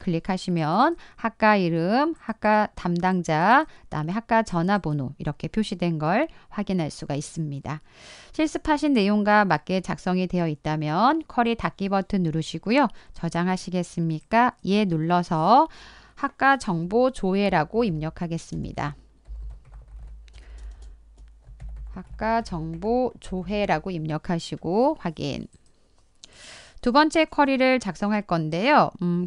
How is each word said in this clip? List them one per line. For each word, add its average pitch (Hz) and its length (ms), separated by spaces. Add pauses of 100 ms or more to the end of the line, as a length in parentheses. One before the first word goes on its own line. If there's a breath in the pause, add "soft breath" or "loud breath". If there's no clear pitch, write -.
클릭하시면 180 960 (180 loud breath)
학과 220 400
이름, 196 640
학과 214 560
담당자, 180 920 (180 soft breath)
그다음에 156 280
학과 226 300
전화번호 165 760
이렇게 - 280
표시된 175 540
걸 190 260 (220 soft breath)
확인할 185 420
수가 - 240
있습니다. 147 680 (520 loud breath)
실습하신 302 640
내용과 208 500
맞게 180 360
작성이 180 460
되어 175 220
있다면 156 800
쿼리 233 260
닫기 190 340
버튼 196 360
누르시고요. 165 640 (240 soft breath)
저장하시겠습니까? 175 1500
예 202 220
눌러서 175 800 (480 loud breath)
학과 269 400
정보 214 560
조회라고 196 720
입력하겠습니다. 160 1120 (3000 soft breath)
학과 220 500
정보 185 800
조회라고 185 720
입력하시고 170 1080
확인. 143 480 (1400 loud breath)
두 240 100
번째 311 320
쿼리를 262 560
작성할 208 420
건데요. 175 680 (120)
음, 175 240